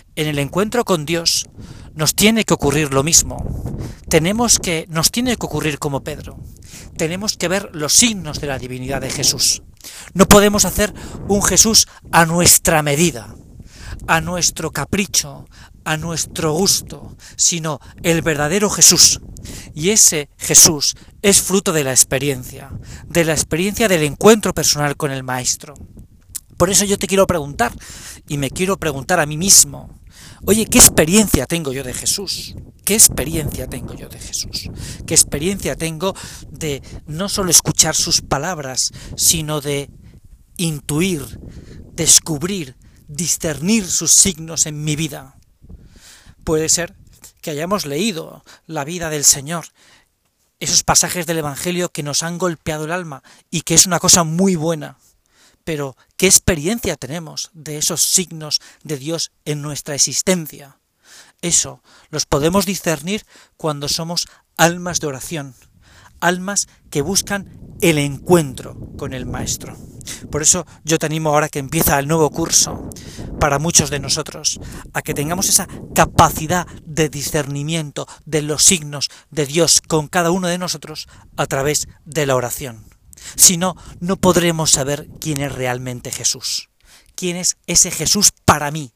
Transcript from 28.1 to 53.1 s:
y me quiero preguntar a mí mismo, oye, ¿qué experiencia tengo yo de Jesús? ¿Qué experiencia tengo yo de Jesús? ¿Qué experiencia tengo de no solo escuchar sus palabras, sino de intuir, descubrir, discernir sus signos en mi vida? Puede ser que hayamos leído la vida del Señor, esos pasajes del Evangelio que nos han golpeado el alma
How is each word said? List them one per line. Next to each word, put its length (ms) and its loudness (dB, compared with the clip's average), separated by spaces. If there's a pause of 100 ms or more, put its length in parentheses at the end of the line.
y 100 -4
me 140 -2
quiero 260 -2
preguntar 420 -2
a 60 2
mí 120 -6
mismo, 600 2 (460)
oye, 220 2
¿qué 100 2
experiencia 680 6
tengo 260 -4
yo 100 -8
de 120 -8
Jesús? 580 -6 (320)
¿Qué 80 2
experiencia 760 0
tengo 280 -12
yo 120 -16
de 120 -18
Jesús? 500 -8 (380)
¿Qué 80 0
experiencia 600 0
tengo 400 -4 (360)
de 320 -6 (240)
no 200 -6
solo 220 -2
escuchar 460 2
sus 260 0
palabras, 720 -4 (260)
sino 440 0
de 280 -4 (680)
intuir, 840 -2 (540)
descubrir, 840 0 (320)
discernir 800 0
sus 240 0
signos 560 2
en 160 -8
mi 120 0
vida? 420 -8 (1040)
Puede 260 0
ser 260 0 (460)
que 100 -8
hayamos 340 -2
leído 580 -4 (220)
la 180 -6
vida 260 -6
del 140 -2
Señor, 420 0 (920)
esos 240 2
pasajes 420 2
del 140 0
Evangelio 500 -4
que 140 -8
nos 200 -4
han 140 -6
golpeado 480 -4
el 60 -6
alma 320 -8 (260)